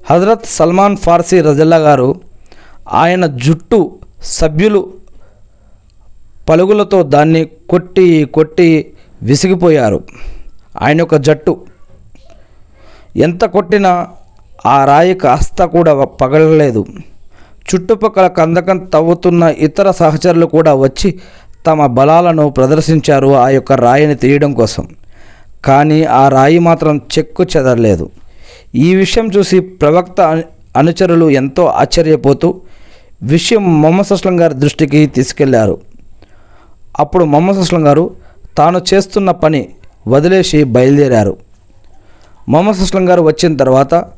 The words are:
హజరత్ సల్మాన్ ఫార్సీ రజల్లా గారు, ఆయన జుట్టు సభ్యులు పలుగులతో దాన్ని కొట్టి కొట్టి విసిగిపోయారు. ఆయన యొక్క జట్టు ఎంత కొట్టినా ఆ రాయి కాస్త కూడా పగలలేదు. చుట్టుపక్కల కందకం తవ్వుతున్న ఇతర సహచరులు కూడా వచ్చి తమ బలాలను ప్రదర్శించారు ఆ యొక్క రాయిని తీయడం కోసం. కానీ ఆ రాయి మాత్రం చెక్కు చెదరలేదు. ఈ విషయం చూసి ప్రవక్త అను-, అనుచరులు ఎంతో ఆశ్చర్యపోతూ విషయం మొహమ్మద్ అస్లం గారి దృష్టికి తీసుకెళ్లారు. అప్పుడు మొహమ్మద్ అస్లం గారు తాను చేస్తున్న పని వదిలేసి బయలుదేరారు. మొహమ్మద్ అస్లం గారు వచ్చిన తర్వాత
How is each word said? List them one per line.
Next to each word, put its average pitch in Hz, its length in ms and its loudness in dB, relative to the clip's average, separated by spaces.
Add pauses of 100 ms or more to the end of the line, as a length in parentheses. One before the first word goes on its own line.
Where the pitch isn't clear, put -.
(100)
హజరత్ 202 360 0
సల్మాన్ 190 500 0
ఫార్సీ 170 440 0
రజల్లా 156 360 2
గారు, 143 440 0 (720)
ఆయన 175 340 0
జుట్టు 151 640 -2 (320)
సభ్యులు 185 680 -2 (1600)
పలుగులతో 196 540 2
దాన్ని 156 420 2
కొట్టి 175 920 0
కొట్టి 160 580 0 (300)
విసిగిపోయారు. 143 840 0 (760)
ఆయన 151 160 0
యొక్క 160 180 -2
జట్టు 151 440 -2 (1600)
ఎంత 170 280 -2
కొట్టినా 185 600 -2 (600)
ఆ 135 180 2
రాయి 160 300 2
కాస్త 147 500 0
కూడా 156 400 0
పగలలేదు. 147 800 0 (880)
చుట్టుపక్కల 196 520 0
కందకం 175 520 -2
తవ్వుతున్న 170 640 0 (160)
ఇతర 185 320 0
సహచరులు 165 560 0
కూడా 156 280 2
వచ్చి 135 460 -2 (460)
తమ 151 200 2
బలాలను 151 640 2
ప్రదర్శించారు 139 880 0
ఆ 127 120 2
యొక్క 135 240 0
రాయిని 135 420 2
తీయడం 143 380 0
కోసం. - 360 -4 (760)
కానీ 151 400 2
ఆ 135 240 2
రాయి 135 300 2
మాత్రం 160 420 0 (180)
చెక్కు 160 260 -4
చెదరలేదు. 117 680 0 (640)
ఈ 160 200 2
విషయం 196 320 0 (100)
చూసి 185 240 2
ప్రవక్త 175 600 -2
అను-, 160 220 0 (340)
అనుచరులు 170 540 0
ఎంతో 139 360 -2
ఆశ్చర్యపోతూ 143 920 0 (640)
విషయం 170 600 0
మొహమ్మద్ 185 300 0
అస్లం 180 280 -2
గారి 160 140 0
దృష్టికి 147 520 0
తీసుకెళ్లారు. 123 760 -2 (1160)
అప్పుడు 165 260 0
మొహమ్మద్ 165 320 0
అస్లం 170 300 0
గారు 147 240 2 (480)
తాను 170 220 2 (140)
చేస్తున్న 196 360 -2
పని 156 380 -2 (400)
వదిలేసి 156 560 2
బయలుదేరారు. 127 720 2 (1120)
మొహమ్మద్ 185 340 0
అస్లం 185 260 -2
గారు 175 140 2
వచ్చిన 156 340 0
తర్వాత 135 480 0 (140)